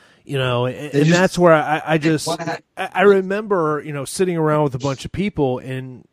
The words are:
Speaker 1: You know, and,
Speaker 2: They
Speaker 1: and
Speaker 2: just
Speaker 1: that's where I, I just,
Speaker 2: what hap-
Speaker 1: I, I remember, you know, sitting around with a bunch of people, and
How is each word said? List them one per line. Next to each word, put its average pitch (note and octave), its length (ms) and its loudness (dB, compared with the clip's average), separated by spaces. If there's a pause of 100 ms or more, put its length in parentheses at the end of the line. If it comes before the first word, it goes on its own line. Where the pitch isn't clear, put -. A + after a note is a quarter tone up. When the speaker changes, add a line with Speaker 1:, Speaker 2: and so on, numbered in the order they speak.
(260)
Speaker 1:
You C#3 120 -8
know, B2 300 -2
and, C3 260 -10
Speaker 2:
They C#3+ 60 2
Speaker 1:
and D3+ 80 4
Speaker 2:
just F3 120 4
Speaker 1:
that's F#3 180 0
where F3 140 6
I, D3+ 340 2
I D#3+ 120 2
just, D#3 300 0
Speaker 2:
what E3+ 120 -2
hap- E3 240 -8 (140)
Speaker 1:
I, F#3 160 -6
I F#3 80 0
remember, F#3+ 840 2
you D3+ 60 -10
know, C#3 140 -8
sitting F3+ 320 -2
around D3+ 260 2
with C3+ 120 0
a B2+ 40 -8
bunch C3+ 240 -4
of - 80 -12
people, D3 480 -2
and C3 540 -12